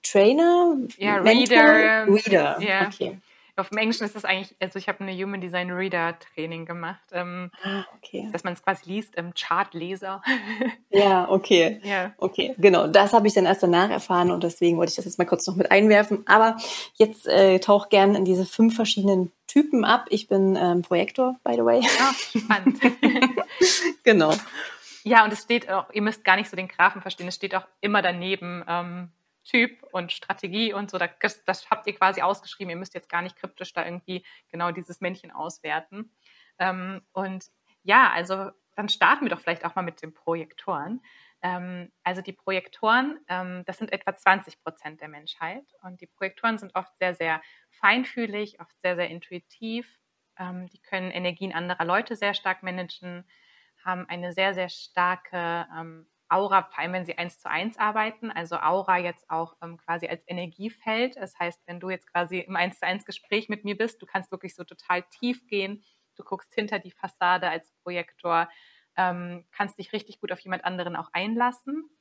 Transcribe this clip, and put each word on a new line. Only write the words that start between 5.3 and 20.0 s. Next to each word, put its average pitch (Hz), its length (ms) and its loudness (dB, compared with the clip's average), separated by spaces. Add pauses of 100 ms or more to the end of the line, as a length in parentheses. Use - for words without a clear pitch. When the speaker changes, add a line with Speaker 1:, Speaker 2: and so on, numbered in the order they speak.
Speaker 2:
Design 180 300 -6
Reader 180 480 -4
Training 165 480 -10
gemacht. 170 340 -10 (120)
Ähm, 180 380 -8 (120)
Speaker 1:
Ah, 196 220 -6 (120)
okay. - 340 -12
Speaker 2:
dass 247 140 -8
man's 175 180 -8
quasi 190 240 -2
liest, 202 300 -8
ähm, 175 180 -8
Chartleser. 190 920 -6
<laughs> 220 640 -4
Speaker 1:
Ja, 190 380 4
okay. 190 540 4
Speaker 2:
Ja. 196 360 -4
Speaker 1:
Okay, - 400 -4
genau. 175 280 8
Das 196 280 6
habe 214 120 6
ich 208 80 4
dann 185 120 4
erst 190 160 2
danach 180 280 4
erfahren 180 400 2
und 175 140 -2
deswegen 170 320 2
wollte 170 140 2
ich - 60 -6
das - 100 -10
jetzt - 120 -10
mal 180 60 4
kurz 175 220 0
noch 190 100 -4
mit 190 140 2
einwerfen. 208 560 6
Aber 220 300 6 (380)
jetzt, 220 320 2
äh, 190 320 6
tauch 202 300 4
gern 202 260 6
in 190 120 2
diese 185 180 2
fünf 226 320 4
verschiedenen 196 560 2 (140)
Typen 277 400 2
ab. - 240 2